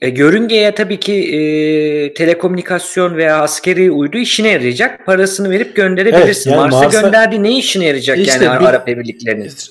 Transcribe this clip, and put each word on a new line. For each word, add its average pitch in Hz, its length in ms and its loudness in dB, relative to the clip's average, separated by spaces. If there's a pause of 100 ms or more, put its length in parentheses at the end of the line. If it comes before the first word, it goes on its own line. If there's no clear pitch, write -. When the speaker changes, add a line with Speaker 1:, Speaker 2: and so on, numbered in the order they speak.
Speaker 1:
E, 127 80 -2
yörüngeye 208 640 2
tabii 190 260 -4
ki, 202 140 -4
e, 151 1000 -2
telekomünikasyon 175 1040 -2
veya 156 260 2
askeri 180 480 0
uydu 143 260 -2
işine 220 320 -2
yarayacak. 147 580 -2
Parasını 190 440 0
verip 226 260 -2
gönderebilirsin. 185 760 2
Speaker 2:
Evet, 143 80 2
yani 143 120 2
Speaker 1:
Mars'a 131 140 4
Speaker 2:
Mars'a 214 160 4
Speaker 1:
gönderdiği 220 420 2
ne 240 160 0
işine 190 260 -2
yarayacak 135 340 0
Speaker 2:
İşte 135 260 2
Speaker 1:
yani 131 160 2
Speaker 2:
bir 127 60 4
Speaker 1:
Arap 127 220 2
Emirlikleri'nin? 117 640 -6 (200)